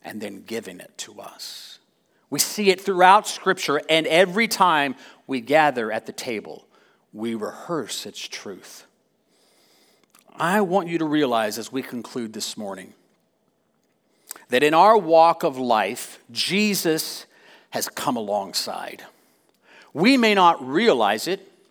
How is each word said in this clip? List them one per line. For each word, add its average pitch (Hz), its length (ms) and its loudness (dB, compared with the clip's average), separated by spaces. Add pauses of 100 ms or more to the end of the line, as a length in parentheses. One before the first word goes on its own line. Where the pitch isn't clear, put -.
and 107 180 -14
then 98 240 -14
giving 98 340 -12
it - 200 -20
to 104 200 -16
us. - 600 -18 (500)
We 143 100 -2
see 202 300 0
it 185 100 2
throughout 185 480 6
Scripture, - 640 -2
and 156 160 2
every 180 420 2
time 156 480 2 (300)
we 131 160 -4
gather 127 500 2
at 110 140 -6
the 120 60 -12
table, - 560 -10 (440)
we 113 220 -6
rehearse 110 720 -8
its 104 140 -16
truth. - 640 -16 (1500)
I 185 260 0
want 185 260 -2
you 170 120 -4
to 160 60 -2
realize 120 520 0
as 107 140 -10
we 131 100 -4
conclude 117 520 -10
this - 220 -10
morning 98 380 -12 (1600)
that 123 140 2
in 151 100 4
our 202 240 6
walk 165 460 4
of 143 140 -2
life, 120 640 -2 (120)
Jesus 170 920 -2 (460)
has - 180 -6
come - 260 -4
alongside. 101 880 -6 (880)
We 226 240 4
may 220 160 4
not 175 320 4
realize 131 600 2
it, 185 240 -6 (180)